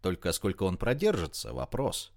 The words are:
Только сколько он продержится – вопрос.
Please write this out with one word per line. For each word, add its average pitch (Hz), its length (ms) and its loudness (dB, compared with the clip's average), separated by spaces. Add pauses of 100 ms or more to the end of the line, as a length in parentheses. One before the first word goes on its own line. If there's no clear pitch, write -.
Только 90 320 0
сколько - 300 0
он 92 140 2
продержится – 131 760 0
вопрос. - 640 -4